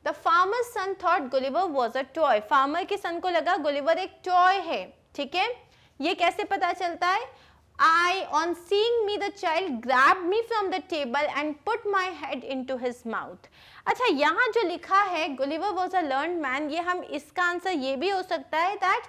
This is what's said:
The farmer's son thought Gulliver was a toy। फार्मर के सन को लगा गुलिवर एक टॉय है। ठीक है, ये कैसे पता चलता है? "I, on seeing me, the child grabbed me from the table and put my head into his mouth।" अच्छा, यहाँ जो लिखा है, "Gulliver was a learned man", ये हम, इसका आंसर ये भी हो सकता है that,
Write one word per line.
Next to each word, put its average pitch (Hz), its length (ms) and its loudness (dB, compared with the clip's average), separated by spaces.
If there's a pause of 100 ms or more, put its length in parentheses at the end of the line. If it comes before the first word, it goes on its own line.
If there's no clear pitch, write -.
The 311 100 -4
farmer's 381 600 2
son 381 260 -6
thought 302 320 2
Gulliver 277 420 0
was 247 280 0
a - 120 -12
toy। 277 240 4
फार्मर 294 420 2
के 392 140 -4
सन 339 220 -4
को 359 100 -2
लगा 339 280 2
गुलिवर 294 400 0
एक - 280 -8
टॉय 370 300 4
है। 320 380 -4 (220)
ठीक 277 200 -6
है, 440 200 0 (460)
ये 330 140 0
कैसे 359 280 0
पता 370 300 0
चलता 349 340 -2
है? 453 420 -4 (320)
"I, 339 520 4
on 311 120 2
seeing 403 640 0
me, 415 120 -2
the 403 220 -6
child 320 420 -2
grabbed 269 480 4
me 453 80 2 (100)
from 403 220 0
the 370 80 -2 (120)
table 285 340 -2 (100)
and 302 160 -4 (160)
put 453 260 -2
my 370 120 0 (160)
head 269 320 -6
into 262 280 -6
his 240 240 -6
mouth।" 185 440 -10 (360)
अच्छा, - 180 0
यहाँ 330 420 2
जो 440 200 2
लिखा 381 340 2
है, 349 360 -2
"Gulliver 311 340 -2
was 359 180 -2
a 359 140 0
learned 302 420 -2
man", 269 260 -2
ये 320 80 -2
हम, 349 240 -2
इसका 294 400 -4
आंसर 359 280 -2
ये 269 240 -2
भी 311 140 0
हो 381 120 0
सकता 330 360 -4
है 381 200 0
that, 392 300 0